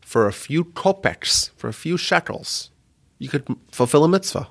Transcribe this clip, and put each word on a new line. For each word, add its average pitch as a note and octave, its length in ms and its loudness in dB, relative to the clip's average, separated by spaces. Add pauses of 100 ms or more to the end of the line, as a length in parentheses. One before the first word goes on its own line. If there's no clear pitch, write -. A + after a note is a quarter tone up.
for A#2 240 0
a G2+ 80 0
few E3 320 -4
kopecks, - 880 -2
for - 120 -10
a A2+ 60 -6
few E3+ 240 -4
shekels, - 760 -4 (480)
you C3+ 100 -12
could C#3+ 200 -4
m-, B2+ 100 -4 (120)
fulfill C3+ 320 4
a D#3+ 40 6
mitzvah. F#3 440 0